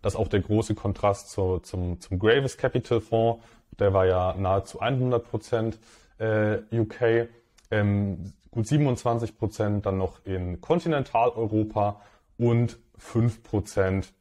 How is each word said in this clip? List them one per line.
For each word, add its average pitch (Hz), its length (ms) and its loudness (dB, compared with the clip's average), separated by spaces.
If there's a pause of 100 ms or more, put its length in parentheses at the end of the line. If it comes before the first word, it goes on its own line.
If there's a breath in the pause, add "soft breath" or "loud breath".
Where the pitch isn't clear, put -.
Das - 120 -2
ist - 60 -4
auch 101 80 0
der 101 140 2
große 107 340 0
Kontrast - 540 -2
zu, 92 300 -2
zum, 90 420 -6
zum 92 180 -4
Gravis 123 380 2
Capital 123 420 0
Fonds. 117 420 0 (380 loud breath)
Der 101 140 4
war 95 120 4
ja 92 320 2
nahezu 95 440 -2
hundert 127 480 0
Prozent, 113 500 -4 (380 soft breath)
äh, 107 400 0 (160)
U 113 120 2
K. 117 420 2 (440 soft breath)
Ähm, 101 640 0 (180)
gut 113 160 -2
siebenundzwanzig 120 680 0
Prozent 104 480 -2
dann 98 120 0
noch 95 280 -4
in 90 340 -6
Kontinentaleuropa 113 1400 0 (360 loud breath)
und 117 400 2 (200)
fünf - 460 -2
Prozent 95 760 -2